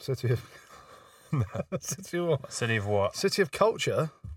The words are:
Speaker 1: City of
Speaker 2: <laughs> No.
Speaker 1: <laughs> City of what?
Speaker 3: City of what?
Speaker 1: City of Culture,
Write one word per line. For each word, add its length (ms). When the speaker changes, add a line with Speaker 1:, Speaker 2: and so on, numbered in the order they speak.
Speaker 1:
City 300
of 120
Speaker 2:
<laughs> 880
No. 120
Speaker 1:
<laughs> 200
City 380
of 80
what? 260
Speaker 3:
City 240
of 120
what? 260
Speaker 1:
City 280
of 100
Culture, 580